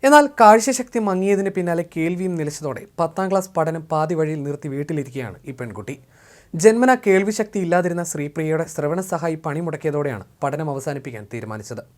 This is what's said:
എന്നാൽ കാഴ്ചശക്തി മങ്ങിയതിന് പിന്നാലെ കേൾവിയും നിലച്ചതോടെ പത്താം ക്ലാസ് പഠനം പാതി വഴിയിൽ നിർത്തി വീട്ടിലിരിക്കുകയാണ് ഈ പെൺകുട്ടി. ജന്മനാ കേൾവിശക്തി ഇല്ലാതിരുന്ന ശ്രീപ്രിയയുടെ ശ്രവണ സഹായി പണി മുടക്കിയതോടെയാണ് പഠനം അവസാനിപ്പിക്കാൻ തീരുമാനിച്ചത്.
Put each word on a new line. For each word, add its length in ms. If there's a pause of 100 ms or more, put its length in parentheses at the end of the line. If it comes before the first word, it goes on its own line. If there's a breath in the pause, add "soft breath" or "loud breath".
എന്നാൽ 180 (140)
കാഴ്ചശക്തി 680
മങ്ങിയതിന് 480
പിന്നാലെ 380
കേൾവിയും 460
നിലച്ചതോടെ 440 (160)
പത്താം 320
ക്ലാസ് 240
പഠനം 260 (120)
പാതി 260
വഴിയിൽ 280
നിർത്തി 260
വീട്ടിലിരിക്കുകയാണ് 640 (100)
ഈ 120
പെൺകുട്ടി. 360 (680 soft breath)
ജന്മനാ 320 (100)
കേൾവിശക്തി 600
ഇല്ലാതിരുന്ന 460
ശ്രീപ്രിയയുടെ 540 (100)
ശ്രവണ 240 (120)
സഹായി 340
പണി 200
മുടക്കിയതോടെയാണ് 580 (200)
പഠനം 300
അവസാനിപ്പിക്കാൻ 600
തീരുമാനിച്ചത്. 500 (140)